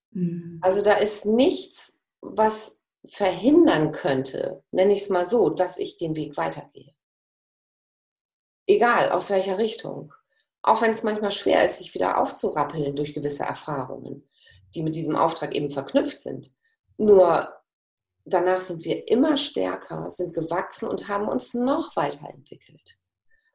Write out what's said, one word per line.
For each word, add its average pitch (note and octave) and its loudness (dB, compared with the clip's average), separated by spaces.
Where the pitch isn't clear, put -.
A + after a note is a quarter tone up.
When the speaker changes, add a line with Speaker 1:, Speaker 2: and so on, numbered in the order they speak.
Speaker 1:
Mhm. E3+ -6
Speaker 2:
Also F#3+ 2
da G#3 6
ist G#3 0
nichts, - 0
was - 0
verhindern F#3 4
könnte, - -4
nenne F#3+ 4
ich's G3 -2
mal F3+ 0
so, G3 2
dass F3+ -2
ich - -8
den D#3+ -6
Weg D3+ -8
weitergehe. - -8
Egal, G#3+ 4
aus F3+ 0
welcher F#3+ 0
Richtung. - -6
Auch A3+ 2
wenn's A3+ 2
manchmal G#3+ -2
schwer - 2
ist, - 2
sich - -12
wieder - 0
aufzurappeln D3 -4
durch D3 -6
gewisse D3 -4
Erfahrungen, - -10
die E3+ -6
mit D#3+ -2
diesem D#3 -2
Auftrag D#3 0
eben D3 -2
verknüpft - -2
sind. - -10
Nur F#3 6
danach F#3 0
sind E3+ -4
wir - -6
immer C#4+ 4
stärker, F3 -4
sind E3+ -6
gewachsen E3+ -4
und - -8
haben G#3 -4
uns - -4
noch C4+ -2
weiterentwickelt. - -8